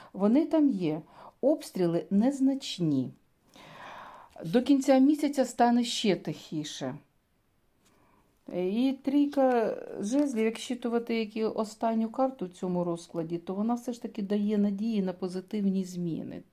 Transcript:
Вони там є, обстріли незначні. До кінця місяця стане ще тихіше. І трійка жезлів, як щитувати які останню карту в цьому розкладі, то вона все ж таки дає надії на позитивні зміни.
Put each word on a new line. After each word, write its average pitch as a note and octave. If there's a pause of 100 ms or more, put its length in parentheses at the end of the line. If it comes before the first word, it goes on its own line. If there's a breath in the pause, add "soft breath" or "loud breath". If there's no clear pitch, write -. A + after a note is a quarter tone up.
(120 loud breath)
Вони A3+
там D4+
є, E3+ (380 loud breath)
обстріли F#3
незначні. G#3 (1300 loud breath)
До F#3+
кінця C4+
місяця C#4+
стане A#3+
ще G#3+
тихіше. D3+ (1600 soft breath)
І A3+
трійка C4+ (240)
жезлів, A#3
як A3+
щитувати A#3
які A3
останню A3
карту C4
в -
цьому F3+
розкладі, E3+
то F#3
вона A3
все A#3+
ж A#3+
таки G#3+
дає G#3
надії G#3
на F#3
позитивні F#3+
зміни. F3 (100)